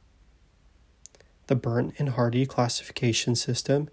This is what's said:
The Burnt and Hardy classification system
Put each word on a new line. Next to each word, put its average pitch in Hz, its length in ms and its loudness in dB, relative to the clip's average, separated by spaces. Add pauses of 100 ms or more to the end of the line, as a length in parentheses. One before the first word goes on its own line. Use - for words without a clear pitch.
(1500)
The 135 100 4
Burnt 123 420 -2
and 143 120 -2
Hardy 120 360 2
classification 123 880 0
system 139 560 0